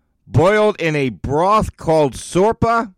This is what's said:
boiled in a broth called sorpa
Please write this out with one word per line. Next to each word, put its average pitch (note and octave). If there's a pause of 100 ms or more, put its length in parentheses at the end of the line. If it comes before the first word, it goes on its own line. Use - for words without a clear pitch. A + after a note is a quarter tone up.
(260)
boiled G#3
in D#3+
a C3+
broth E3
called D#3
sorpa A3+